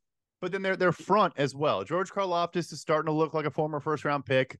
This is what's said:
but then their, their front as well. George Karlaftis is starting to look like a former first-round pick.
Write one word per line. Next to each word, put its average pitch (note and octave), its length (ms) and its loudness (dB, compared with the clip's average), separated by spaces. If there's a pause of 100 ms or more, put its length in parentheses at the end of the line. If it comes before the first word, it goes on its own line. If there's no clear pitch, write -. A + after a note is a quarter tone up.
(420)
but F3+ 100 -4
then F#3+ 100 -4
their, F#3+ 140 0
their F3+ 160 4
front F#3 460 2
as C3+ 180 0
well. B2+ 280 0
George F3+ 280 -4
Karlaftis F3 600 -2
is D3+ 80 -12
starting D#3 280 0
to D#3 100 0
look D#3 160 0
like D#3 120 -2
a D3 60 -4
former D#3 280 -2
first-round C#3+ 460 -2
pick. C3 340 0